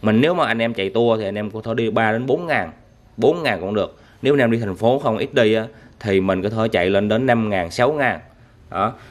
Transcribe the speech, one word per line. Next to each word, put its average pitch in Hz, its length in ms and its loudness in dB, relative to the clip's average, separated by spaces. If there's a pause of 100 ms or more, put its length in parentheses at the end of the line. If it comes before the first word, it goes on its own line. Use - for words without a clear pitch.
Mình 110 200 2
nếu 160 120 2
mà 160 140 0
anh 113 140 0
em 117 120 -2
chạy 95 160 -4
tour 113 300 2
thì 107 60 -4
anh 98 100 -6
em 104 160 -6
có 110 100 -10
thể 117 140 -6
đi 117 140 0
ba 110 220 0
đến 117 140 -2
bốn 160 220 -2
ngàn, 104 240 -2 (460)
bốn 165 260 2
ngàn 107 180 -2
cũng 98 140 -4
được. 95 240 -4 (220)
Nếu 135 120 2
anh 143 60 2
em 117 120 4
đi 113 60 2
thành 101 180 -4
phố 120 240 2
không 120 180 -2
ít - 160 -6
đi 110 200 4
á, 110 120 0 (340)
thì 98 220 2
mình 95 200 0
có 101 80 -2
thể 113 220 0
chạy 92 180 2
lên 101 200 2
đến 113 160 0
năm 113 240 2
ngàn, 90 220 -4
sáu 123 200 2
ngàn. 127 280 -2 (520)
Đó, 107 220 -2 (180)